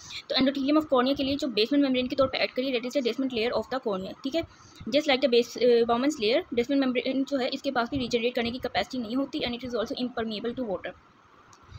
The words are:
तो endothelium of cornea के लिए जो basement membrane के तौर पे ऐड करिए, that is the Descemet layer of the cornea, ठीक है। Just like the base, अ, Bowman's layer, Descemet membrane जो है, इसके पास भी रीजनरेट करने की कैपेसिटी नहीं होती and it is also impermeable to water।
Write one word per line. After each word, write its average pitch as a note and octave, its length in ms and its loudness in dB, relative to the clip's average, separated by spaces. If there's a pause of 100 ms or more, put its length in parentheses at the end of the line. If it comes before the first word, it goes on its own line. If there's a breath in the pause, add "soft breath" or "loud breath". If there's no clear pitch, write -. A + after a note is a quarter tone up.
(280 loud breath)
तो - 60 -2
endothelium C#4 440 2
of D4+ 60 2 (100)
cornea B3+ 220 4
के C#4+ 80 -2
लिए C#4 120 0
जो D4 120 -4
basement A#3 320 2
membrane B3+ 280 2
के C#4 80 -4
तौर C4 100 4
पे C4+ 120 -4
ऐड G3+ 120 2
करिए, B3+ 300 -2
that B3 120 -8
is - 40 0
the C4 100 0
Descemet B3+ 280 -2
layer A3+ 240 0
of A3 160 -4
the C4+ 140 -4
cornea, F#3+ 340 -6
ठीक C4+ 120 -4
है। E4 80 0 (460 loud breath)
Just D4 180 2
like C4+ 180 2
the C4+ 100 4
base, A#3+ 220 2
अ, A#3 260 6
Bowman's A#3+ 420 2
layer, B3+ 180 2 (120)
Descemet C4+ 300 2
membrane C4 440 0
जो C#4 100 -2
है, B3 100 0
इसके C4+ 220 -4
पास A#3 200 0
भी C#4+ 80 -4
रीजनरेट A#3+ 360 0
करने A#3 160 0
की B3+ 80 -8
कैपेसिटी B3 400 -4
नहीं A3+ 180 -4
होती C#4 240 -2
and B3 100 -2
it A#3+ 140 -6
is A#3+ 100 -8
also A#3+ 180 -2
impermeable A#3 600 -4
to B3+ 100 -4
water। F#3+ 260 -4 (880 loud breath)